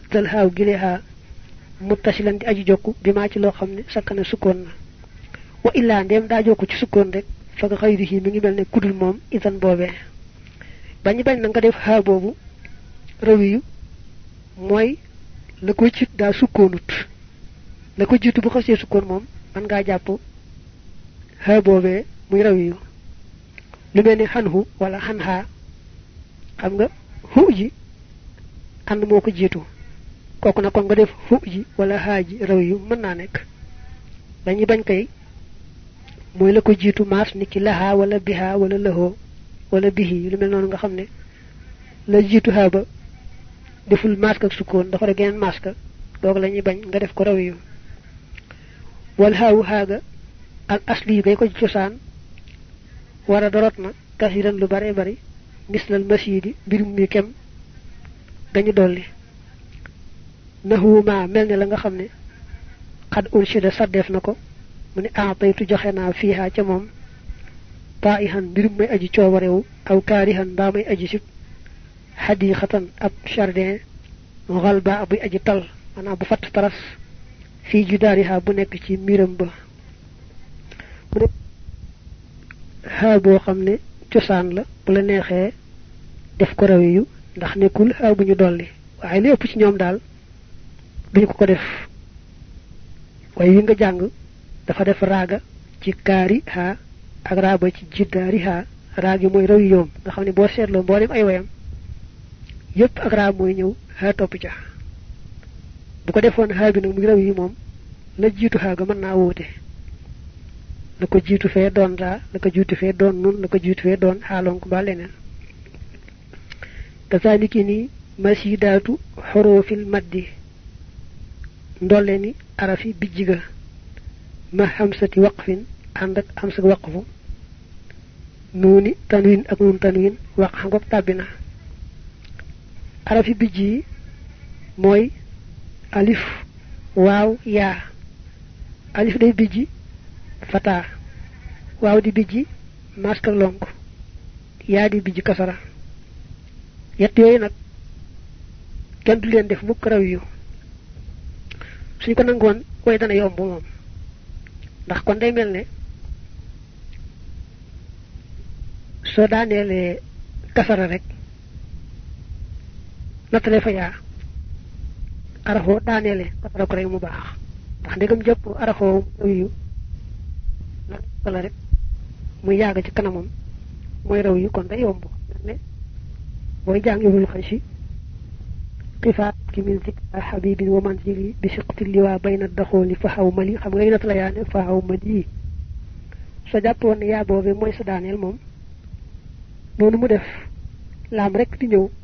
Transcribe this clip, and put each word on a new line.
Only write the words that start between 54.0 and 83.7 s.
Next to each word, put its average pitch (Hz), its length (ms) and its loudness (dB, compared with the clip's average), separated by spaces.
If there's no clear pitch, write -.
kasiran 202 420 0
lu 190 80 2
bare 202 260 -2
bari, 196 240 -4
mislal 202 360 -2
masiidi, 202 500 0
mbirum 202 280 0
mi 196 140 2
kem, 202 200 0
gañu 208 200 2
dolli. 180 300 4
Nahu 214 400 8
ma 196 240 0
mel 214 200 2
ne 208 100 0
la 196 80 2
nga 202 120 -2
xam 202 180 -4
ne, 185 120 -8
xad 196 200 0
unshida 196 400 2
saddeef 190 380 0
na 190 120 -2
ko, 214 160 -4
Mu 190 60 -4
ne, 214 160 -8
"أعطيت 196 460 2
joxe 202 300 0
naa 185 180 -2
فيها 190 380 0
ca 208 140 0
moom, 190 200 -2
طائعا 202 380 2
mbir 180 300 0
may 208 180 0
aji 185 200 0
coobarewu, 190 500 4
aw 190 160 4
كارها 196 420 2
mbaa 185 280 0
may 208 160 -2
aji 180 200 -2
sib, 208 140 -4
حديقة 196 560 0
ab 202 120 -2
jardin, 190 540 -2
غلباء 196 560 2
buy 190 160 -2
aji 190 180 -6
tal," 196 220 0
maanaam 196 220 -8
bu 180 80 -8
fatt - 260 -2
taras, 202 260 0
"في 208 180 2
جدارها 190 560 2
bu 180 140 0
nekk 196 200 -2
ci 190 140 -4
miiram 190 400 2
ba." 180 100 -2
Mu - 80 -2
ne, 453 80 4
haa 220 360 4
boo 190 200 8
xam 190 240 -2
ne 190 100 2